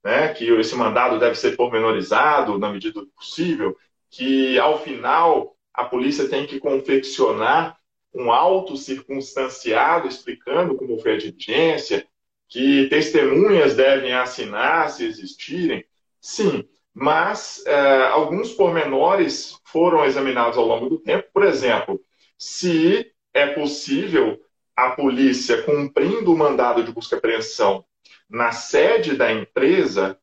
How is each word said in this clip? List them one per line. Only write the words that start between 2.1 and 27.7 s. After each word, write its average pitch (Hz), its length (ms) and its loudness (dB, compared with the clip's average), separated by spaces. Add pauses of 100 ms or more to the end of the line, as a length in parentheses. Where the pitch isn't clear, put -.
na 104 100 -4
medida 101 320 -10
do - 60 -16
possível, - 720 -4 (340)
que 131 480 0
ao 151 220 2
final 143 760 0 (160)
a 123 120 -4
polícia 135 440 -2
tem 139 180 -4
que 135 120 -10
confeccionar 135 1200 0 (360)
um 123 160 -4
auto 175 460 2
circunstanciado 135 1300 -4
explicando 131 680 -4
como 123 240 -6
foi 110 160 -2
a 104 40 -4
diligência, - 880 -2 (400)
que 135 420 2
testemunhas 151 840 4
devem 131 380 2
assinar 127 760 -2
se 117 160 -8
existirem." 110 760 -6 (380)
Sim, - 480 -4 (260)
mas, 160 720 -2
eh, 139 460 4
alguns 156 400 -2
pormenores 165 1120 0
foram 165 400 2
examinados 127 540 0
ao 113 80 2
longo 117 240 0
do 165 80 -2
tempo. - 340 -2
Por 202 100 4
exemplo, 127 560 0 (380)
se 175 720 0 (220)
é 143 140 2
possível 143 920 -2 (380)
a 127 140 0
polícia, 127 720 0
cumprindo 180 680 0
o 165 60 6
mandado 123 480 2
de 113 80 -10
busca 117 220 -6
e - 40 -4
apreensão 110 640 -2 (460)